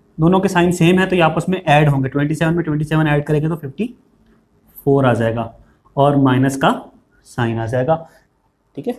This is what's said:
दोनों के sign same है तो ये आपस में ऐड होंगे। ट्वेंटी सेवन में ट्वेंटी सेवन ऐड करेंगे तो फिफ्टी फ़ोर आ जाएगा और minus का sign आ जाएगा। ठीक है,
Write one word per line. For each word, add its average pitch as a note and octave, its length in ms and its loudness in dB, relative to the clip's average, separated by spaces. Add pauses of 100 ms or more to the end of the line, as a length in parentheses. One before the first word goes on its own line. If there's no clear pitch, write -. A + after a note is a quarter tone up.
(180)
दोनों F3 220 2
के F#3+ 100 0
sign F3+ 240 0
same F3 260 2
है F#3+ 80 0
तो F#3 80 -2
ये F3 80 2
आपस E3 260 0
में F#3 140 -4
ऐड D3+ 260 4
होंगे। C3+ 200 -2
ट्वेंटी D3 260 -2
सेवन D#3+ 180 0
में E3+ 120 -2
ट्वेंटी D3+ 200 -4
सेवन D#3 220 0
ऐड D3 180 0
करेंगे D3+ 240 -2
तो E3+ 80 -4
फिफ्टी F#3+ 360 -10 (920)
फ़ोर C#3 200 2
आ B2 80 4
जाएगा A2+ 400 -4 (420)
और C#3 220 2
minus C3+ 400 2
का E3 140 2 (560)
sign A2+ 320 -4
आ A2+ 80 -6
जाएगा। B2+ 280 -2 (840)
ठीक C#3+ 100 -12
है, A#3+ 120 -4